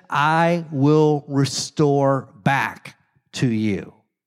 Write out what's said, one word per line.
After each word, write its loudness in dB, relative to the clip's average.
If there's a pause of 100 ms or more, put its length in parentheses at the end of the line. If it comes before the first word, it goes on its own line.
(100)
"I 0
will 2
restore 0 (160)
back -4 (360)
to -2
you." -4 (320)